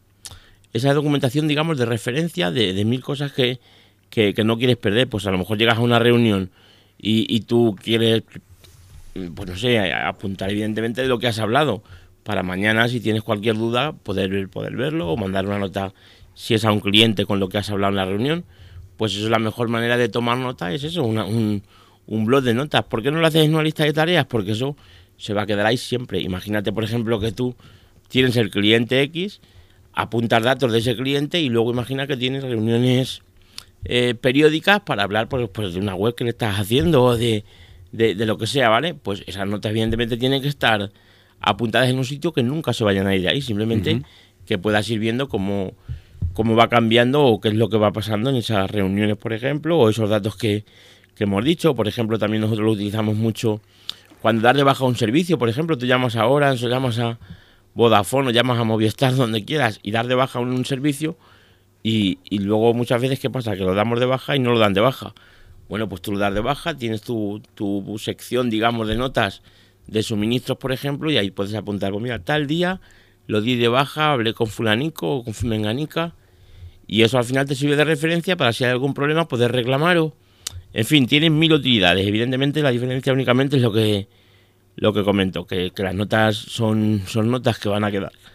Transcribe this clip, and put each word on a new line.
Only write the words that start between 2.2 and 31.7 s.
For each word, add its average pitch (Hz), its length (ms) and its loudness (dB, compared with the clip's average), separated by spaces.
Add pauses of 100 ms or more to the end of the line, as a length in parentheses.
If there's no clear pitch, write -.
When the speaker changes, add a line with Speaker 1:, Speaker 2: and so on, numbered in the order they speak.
Speaker 1:
de, 110 220 0
de 101 120 0
mil 123 160 0
cosas 143 320 -6
que, 131 280 -2 (500)
que, 101 240 2
que 107 100 0
no 113 140 2
quieres 123 180 4
perder. 117 320 0
Pues 98 180 -4
a 98 40 0
lo 95 80 2
mejor 104 180 -2
llegas 113 220 2
a 120 40 2
una 120 160 4
reunión 113 520 4 (480)
y, 110 360 0
y 113 60 2
tú 117 420 2
quieres, 113 400 2 (1120)
pues 92 140 -10
no 92 80 -10
sé, 120 220 2
a-, 73 300 -2
apuntar 95 420 -6
evidentemente 110 520 -2
de 131 60 0
lo 123 100 2
que 120 100 -2
has 107 100 -2
hablado, 113 440 0 (400)
para 95 200 -2
mañana, 107 460 2
si 123 120 -4
tienes 107 220 -2
cualquier 107 340 -2
duda, 120 360 -2
poder, 98 560 -4
poder 104 260 -10
verlo 156 360 -4
o 156 60 -2
mandar 95 300 -2
una 101 140 -4
nota, 98 340 -6 (400)
si - 200 -2
es 107 100 2
a 110 80 4
un 104 80 0
cliente 104 440 4
con 101 140 -2
lo 95 100 -2
que 104 100 -4
has 98 120 -4
hablado 98 220 0
en 101 40 -2
la 98 80 -2
reunión. 127 400 -4 (520)
Pues 143 180 -2
eso 107 100 -6
es 110 60 -2
la 113 80 2
mejor 113 300 -2
manera 117 280 0
de 120 120 2
tomar 120 280 -2
nota, 131 360 -6
es 143 100 -6
eso, 160 220 -4
una, 110 200 -2
un, 107 380 -2 (440)
un 110 180 -2
blog 131 180 4
de 120 120 2
notas. 131 300 0
¿Por 113 180 -4
qué 135 80 -2
no 160 100 -2
lo 160 60 4
haces 160 180 4
en 156 100 2
una 156 80 2
lista 156 220 -2
de 147 80 2
tareas? 156 340 0
Porque 107 260 -4
eso 131 240 -4 (400)
se - 180 -8
va 104 80 0
a 98 40 -6
quedar 104 200 0
ahí 120 100 4
siempre. 120 440 -6
Imagínate, 101 520 -4
por 104 100 -4
ejemplo, 110 380 -2
que 110 100 -2
tú 123 240 -4 (540)
tienes 127 280 2
el 107 140 2
cliente 117 520 4
X, 170 380 -6 (520)
apuntas 113 500 0
datos 127 300 2
de 117 80 2
ese 113 160 0
cliente 143 440 -2
y 147 80 0
luego 117 220 2